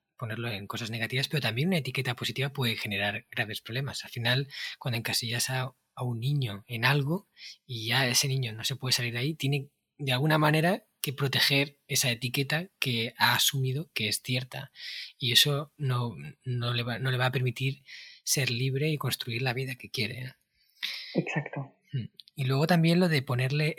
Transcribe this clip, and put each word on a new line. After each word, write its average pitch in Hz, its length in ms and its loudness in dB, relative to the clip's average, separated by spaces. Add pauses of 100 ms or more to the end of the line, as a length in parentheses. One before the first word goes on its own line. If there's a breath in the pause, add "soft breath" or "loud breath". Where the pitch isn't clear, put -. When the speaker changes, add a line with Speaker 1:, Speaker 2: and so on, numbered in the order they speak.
(180)
Speaker 1:
ponerlo 117 320 -6
en 101 180 -6
cosas 110 220 -6
negativas, 117 380 -2
pero 147 140 0
también 127 280 0
una 185 80 4
etiqueta 127 380 -2
positiva 131 340 -2
puede 120 260 0
generar 101 560 -2
graves 107 300 -4
problemas. 123 420 -4
Al - 80 -14
final, 123 360 0 (320 loud breath)
cuando 117 180 -2
encasillas 117 520 -2
a, 131 240 -2 (220)
a 127 80 -6
un 117 160 -2
niño 123 480 0
en 117 180 0
algo 143 420 4 (380 loud breath)
y 113 220 -6
ya 123 200 4
ese 123 200 4
niño 131 260 0
no 110 100 -8
se 131 120 -2
puede 123 180 0
salir 120 200 0
de 120 60 -2
ahí, 147 140 0
tiene 139 360 0 (280)
de 135 140 -2
alguna 151 260 4
manera 156 460 4 (180)
que 139 120 -4
proteger 139 640 2 (100)
esa 131 240 2
etiqueta 139 560 -2 (120)
que 120 380 -2
ha 123 180 4
asumido 135 580 0
que - 160 -2
es - 120 -2
cierta. 127 500 -4 (460 loud breath)
Y 120 140 0
eso 143 460 4
no, 120 380 -2 (280)
no 120 300 -2
le 120 100 0
va, 117 160 -4
no 131 120 0
le 127 60 0
va 127 100 4
a 123 40 2
permitir 131 520 0 (400 loud breath)
ser 135 260 2
libre 135 400 0
y 151 80 0
construir 120 440 -4
la 127 120 0
vida 131 220 -4
que - 140 -16
quiere, 113 360 -4
¿no? 127 80 -12 (840 loud breath)
Speaker 2:
Exacto. - 580 -4 (200)
Speaker 1:
Mm. 120 120 -2 (300)
Y 139 100 -2
luego 139 220 2
también 170 320 6
lo 180 100 6
de 143 140 2
ponerle 135 560 0